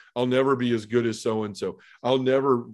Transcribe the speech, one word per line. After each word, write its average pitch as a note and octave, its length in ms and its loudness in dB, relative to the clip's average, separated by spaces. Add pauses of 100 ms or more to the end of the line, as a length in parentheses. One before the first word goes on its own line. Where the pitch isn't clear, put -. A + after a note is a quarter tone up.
(160)
I'll B2 120 -2
never C3+ 300 2
be A#2+ 180 0
as G#2+ 100 -4
good A#2 220 0
as G#2+ 140 -4
so-and-so. G#2 580 -4 (240)
I'll C3 160 2
never, C3 540 2